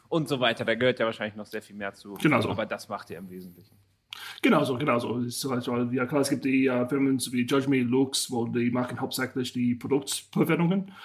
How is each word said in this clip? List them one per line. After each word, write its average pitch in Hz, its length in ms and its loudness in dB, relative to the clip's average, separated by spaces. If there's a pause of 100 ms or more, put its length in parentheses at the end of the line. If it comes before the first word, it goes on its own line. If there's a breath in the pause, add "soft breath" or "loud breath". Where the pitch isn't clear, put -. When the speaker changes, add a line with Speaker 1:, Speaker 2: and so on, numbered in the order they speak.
Speaker 1:
und 160 200 0
so 135 120 -2
weiter. 117 240 2
Da 113 100 2
gehört 123 240 2
ja 113 80 2
wahrscheinlich 107 300 -4
noch 104 100 -12
sehr 107 160 -10
viel 101 140 -20
mehr 101 180 -8
zu. 101 200 -16
Speaker 2:
Genau 135 260 4
so. 101 100 0
Speaker 1:
Aber 101 160 -4
das 104 220 -8
macht - 220 -8
ihr 82 80 -12
im 92 120 -14
Wesentlichen. 90 460 -18 (680 loud breath)
Speaker 2:
Genau 175 220 6
so, 127 120 0
genau 127 220 2
so. 120 220 -2
Es 120 240 -4
ist 139 40 -2
halt 123 140 0
so, 123 140 -2
ja 123 300 0
klar, 143 160 2
es 131 60 0
gibt 131 160 -2
die, 131 220 4
äh, 123 220 0
Firmen 135 320 2
so 120 120 -6
wie 123 140 2
Judge 139 240 2
Me, 131 120 4
Lux, 131 460 2
wo 117 180 -2
die 120 260 0
machen 123 280 -2
hauptsächlich 127 520 -4
die 123 240 0
Produktbewertungen. 165 1120 0 (140)